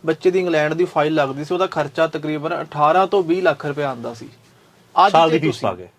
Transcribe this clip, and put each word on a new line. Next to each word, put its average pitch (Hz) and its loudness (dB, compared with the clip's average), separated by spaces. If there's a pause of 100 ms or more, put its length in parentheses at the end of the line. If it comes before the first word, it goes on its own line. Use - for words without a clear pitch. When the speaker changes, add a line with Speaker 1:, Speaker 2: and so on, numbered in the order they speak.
Speaker 1:
ਬੱਚੇ 165 0
ਦੀ 185 0
ਇੰਗਲੈਂਡ 156 0
ਦੀ 170 0
ਫਾਈਲ 156 0
ਲੱਗਦੀ 139 -2
ਸੀ, 151 -4
ਉਹਦਾ 180 0
ਖਰਚਾ 160 -2
ਤਕਰੀਬਨ 151 -6
ਅਠਾਰਾਂ 156 2
ਤੋਂ 190 2
ਵੀਹ 175 0
ਲੱਖ 156 0
ਰੁਪਇਆ 143 -4
ਆਉਂਦਾ 120 -8
ਸੀ। 117 -16 (760)
ਅੱਜ 202 4
Speaker 2:
ਸਾਲ 165 6
Speaker 1:
ਜੇ 160 2
Speaker 2:
ਦੀ 156 -2
ਫੀਸ - -2
Speaker 1:
ਤੁਸੀਂ 113 -4
Speaker 2:
ਪਾ 92 -6
ਕੇ? 90 -18 (120)